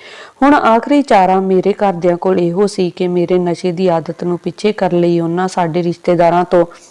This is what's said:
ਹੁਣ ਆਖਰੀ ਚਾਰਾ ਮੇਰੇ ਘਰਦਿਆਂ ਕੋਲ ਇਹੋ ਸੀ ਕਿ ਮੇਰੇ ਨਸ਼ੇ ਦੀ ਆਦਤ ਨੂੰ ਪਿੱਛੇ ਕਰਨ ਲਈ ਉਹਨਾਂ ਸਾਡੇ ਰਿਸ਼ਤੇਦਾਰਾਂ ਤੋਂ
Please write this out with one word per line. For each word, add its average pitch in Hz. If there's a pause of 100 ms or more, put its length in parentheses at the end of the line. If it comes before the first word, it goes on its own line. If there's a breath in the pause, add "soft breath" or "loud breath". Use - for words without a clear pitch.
(420 loud breath)
ਹੁਣ 285
ਆਖਰੀ 240
ਚਾਰਾ 190
ਮੇਰੇ 190
ਘਰਦਿਆਂ 180
ਕੋਲ 185
ਇਹੋ 175
ਸੀ 185
ਕਿ 180
ਮੇਰੇ 180
ਨਸ਼ੇ 175
ਦੀ 185
ਆਦਤ 165
ਨੂੰ 175
ਪਿੱਛੇ 208
ਕਰਨ 175
ਲਈ 170
ਉਹਨਾਂ 170
ਸਾਡੇ 175
ਰਿਸ਼ਤੇਦਾਰਾਂ 170
ਤੋਂ 175 (240 loud breath)